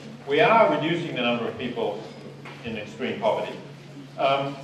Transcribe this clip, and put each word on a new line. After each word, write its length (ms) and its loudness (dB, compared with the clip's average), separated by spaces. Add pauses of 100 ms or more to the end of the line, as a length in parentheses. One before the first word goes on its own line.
(260)
We 140 4
are 340 8
reducing 400 0
the 80 -2
number 240 2
of 120 -6
people 440 -4 (600)
in 140 -8
extreme 420 -6
poverty. 320 0 (640)
Um, 480 2